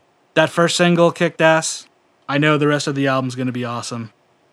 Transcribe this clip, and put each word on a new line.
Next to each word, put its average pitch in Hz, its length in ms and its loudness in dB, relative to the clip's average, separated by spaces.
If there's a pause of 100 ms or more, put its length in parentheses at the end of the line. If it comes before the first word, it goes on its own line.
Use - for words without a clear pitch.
(340)
that 156 160 2
first 170 260 0
single 170 360 4
kicked - 280 -2
ass. 160 460 2 (420)
I 143 100 -2
know 151 200 2
the 147 100 0
rest 147 180 0
of 147 80 -4
the 139 140 -2
album's 131 260 -2
gonna 127 180 -6
be 123 120 -6
awesome. 117 480 -10 (400)